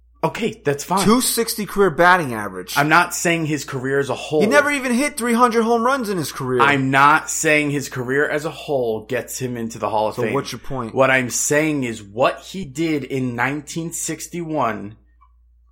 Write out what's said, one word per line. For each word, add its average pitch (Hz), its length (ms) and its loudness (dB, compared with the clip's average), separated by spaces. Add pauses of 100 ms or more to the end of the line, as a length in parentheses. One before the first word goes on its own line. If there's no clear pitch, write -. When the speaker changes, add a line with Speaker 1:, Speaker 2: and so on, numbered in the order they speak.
(240)
Speaker 1:
Okay, 220 400 -2
that's 143 180 0
fine. 185 220 0
Speaker 2:
Two 233 160 4
sixty 226 440 -2
career 196 260 2
batting 170 440 4
average. 95 420 -6
Speaker 1:
I'm 147 120 4
not 170 260 4
saying 165 320 0
his 147 180 -4
career 135 360 -2
as 135 100 -2
a 117 60 -2
whole. 151 240 -2
Speaker 2:
He 175 80 4
never 285 240 4
even 262 200 -2
hit 285 240 0
three 233 160 0
hundred 233 300 4
home 233 220 2
runs 254 240 0
in 196 100 -2
his 139 140 -4
career. 127 280 0
Speaker 1:
I'm 135 300 4
not 143 400 6
saying 151 400 2
his 139 180 -4
career 131 400 -2
as 147 160 -4
a 160 60 -6
whole 117 560 -4
gets 117 320 -6
him 123 180 -6
into 113 220 -8
the 104 100 -2
Hall 107 200 2
of 101 80 -6
Speaker 2:
So 120 60 -2
Speaker 1:
Fame. 113 120 -2
Speaker 2:
what's 135 160 -2
your 120 80 -10
point? 120 340 -8
Speaker 1:
What 131 180 4
I'm 127 200 2
saying 147 540 0
is 113 180 -6
what 113 380 -2
he 185 240 -10
did 147 400 -4
in 127 320 -4
nineteen 147 560 -4
sixty-one 143 1040 -6 (760)